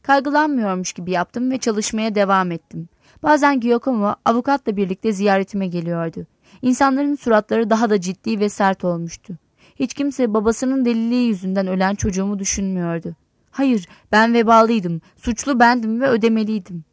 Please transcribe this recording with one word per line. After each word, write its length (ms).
Kaygılanmıyormuş 920
gibi 180
yaptım 400
ve 60
çalışmaya 580
devam 360
ettim. 380
Bazen 360
Giacomo 560
avukatla 520
birlikte 340
ziyaretime 560
geliyordu. 600
İnsanların 540
suratları 540
daha 200
da 120
ciddi 380
ve 100
sert 340
olmuştu. 540
Hiç 180
kimse 400
babasının 520
deliliği 420
yüzünden 400
ölen 280
çocuğumu 440
düşünmüyordu. 760
Hayır, 360
ben 220
vebalıydım, 680
suçlu 420
bendim 420
ve 60
ödemeliydim. 840